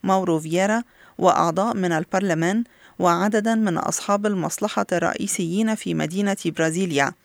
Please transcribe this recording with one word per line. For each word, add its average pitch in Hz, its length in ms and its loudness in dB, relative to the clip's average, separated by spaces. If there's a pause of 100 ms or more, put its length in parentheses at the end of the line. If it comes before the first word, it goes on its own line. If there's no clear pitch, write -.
ماورو 185 380 2
فييرا 185 420 0 (360)
وأعضاء 180 580 2
من 185 160 0
البرلمان 180 720 0 (340)
وعددا 208 560 2
من 208 240 2
أصحاب - 480 -2
المصلحة 196 680 -2
الرئيسيين 190 840 -2
في 180 200 -6
مدينة 180 420 -2 (100)
برازيليا. 160 680 0 (120)